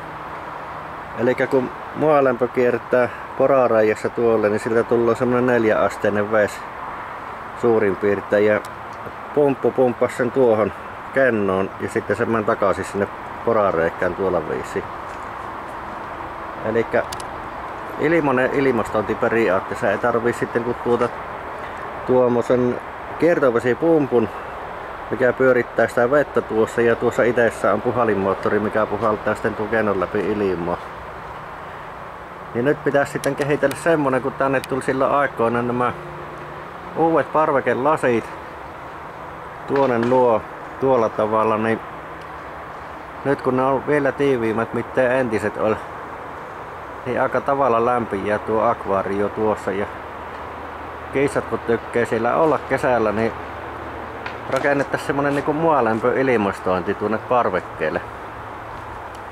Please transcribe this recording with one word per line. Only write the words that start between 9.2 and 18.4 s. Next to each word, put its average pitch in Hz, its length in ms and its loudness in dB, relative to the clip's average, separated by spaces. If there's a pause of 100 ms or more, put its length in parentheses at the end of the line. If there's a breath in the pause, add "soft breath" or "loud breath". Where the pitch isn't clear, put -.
pumppu 139 360 2
pumppasi 123 440 2
sen 123 160 0
tuohon 110 420 4 (400)
kennoon 101 560 2 (100)
ja 107 100 -4
sitten 104 260 0
se 113 100 0
meni 110 180 2
takaisin 101 420 0
sinne 98 220 -2 (380)
porareikään 90 720 2
tuolla 90 340 0
viisi. 65 340 -4 (1800)
Elikkä 113 380 0 (960)
ilmanen 143 540 2